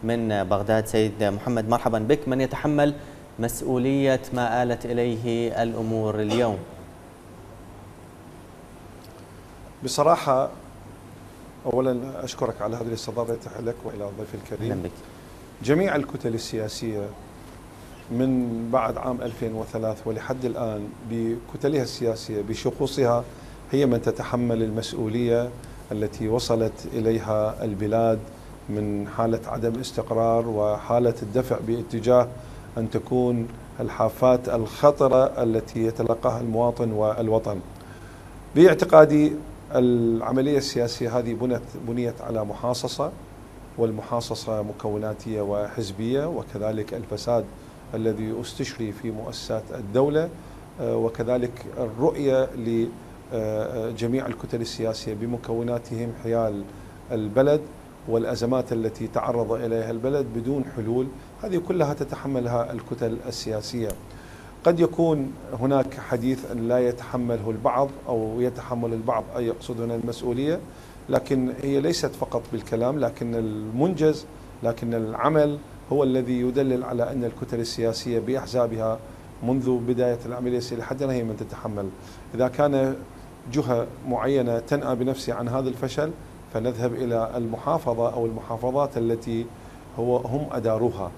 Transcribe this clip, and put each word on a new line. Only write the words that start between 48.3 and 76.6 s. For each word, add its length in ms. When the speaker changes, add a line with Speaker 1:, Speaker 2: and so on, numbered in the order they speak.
Speaker 2:
استشري 520
في 180
مؤسسات 520
الدولة، 540
آه، 160
وكذلك 540
الرؤية 800
لجميع 1700
الكتل 340
السياسية 540
بمكوناتهم 960
حيال 400
البلد 480
والأزمات 640
التي 340
تعرض 460
إليها 380
البلد 360
بدون 280
حلول، 300
هذه 260
كلها 260
تتحملها 800
الكتل 440
السياسية. 600
قد 160
يكون 520
هناك 340
حديث 560
أن 180
لا 200
يتحمله 600
البعض 380
أو 320
يتحمل 520
البعض، 320
أي 100
يقصد 340
هنا 140
المسؤولية، 680
لكن 440
هي 180
ليست 340
فقط 280
بالكلام، 460
لكن 360
المنجز، 920
لكن 320
العمل 640
هو 100
الذي 380
يدلل 440